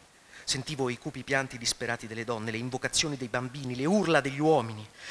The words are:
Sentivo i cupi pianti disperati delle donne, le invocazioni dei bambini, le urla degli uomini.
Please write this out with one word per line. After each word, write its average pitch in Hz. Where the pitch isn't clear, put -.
Sentivo 135
i 120
cupi 131
pianti 135
disperati 117
delle 110
donne, 113
le 110
invocazioni 127
dei 131
bambini, 127
le 131
urla 170
degli 135
uomini. 117